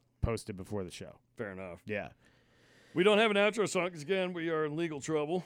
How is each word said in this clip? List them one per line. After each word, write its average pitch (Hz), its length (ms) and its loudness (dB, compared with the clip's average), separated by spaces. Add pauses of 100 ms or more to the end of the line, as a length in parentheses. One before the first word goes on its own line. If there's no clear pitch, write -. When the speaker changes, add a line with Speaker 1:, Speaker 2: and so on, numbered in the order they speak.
(220)
Speaker 1:
posted 110 340 -2
before 95 280 -6
the 85 60 -10
show. - 280 -14 (180)
Speaker 2:
Fair 104 160 -8
enough. 92 320 -10
Speaker 1:
Yeah. 101 240 -4 (840)
Speaker 2:
We 170 100 4
don't 208 140 8
have 220 120 6
an 202 60 2
outro 202 320 4
song 185 220 0
'cause, 170 100 -14
again, 185 320 -2
we 165 160 -4
are 156 160 0
in 147 100 -2
legal 156 280 -2
trouble. 156 440 0